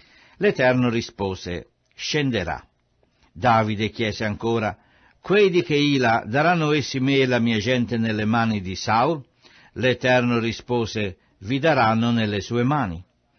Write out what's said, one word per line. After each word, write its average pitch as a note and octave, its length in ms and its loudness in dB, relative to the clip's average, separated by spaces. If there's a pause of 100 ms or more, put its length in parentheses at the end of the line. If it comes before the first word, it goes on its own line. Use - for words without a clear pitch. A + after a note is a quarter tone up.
(360)
L'Eterno B2+ 540 2
rispose: F#2+ 760 -6 (260)
"Scenderà." A2+ 680 -4 (720)
Davide A2 580 0
chiese A2 340 -4
ancora: G#2+ 520 -2 (440)
"Quei G3 300 2
di E3+ 120 2
Keila, C#3+ 640 2
daranno D3+ 460 2
essi C#3+ 260 -2
me C3+ 200 2
e C3 80 4
la B2+ 120 2
mia A2+ 200 2
gente A#2+ 400 -2
nelle A2 260 -2
mani A2+ 360 0
di F#2 140 -8
Saul?" B2+ 480 0 (520)
L'Eterno B2 640 2
rispose: A2 800 -4 (220)
"Vi B2 180 -4
daranno A#2 520 2
nelle G#2+ 300 0
sue A#2+ 240 -2
mani." A#2 380 -4 (360)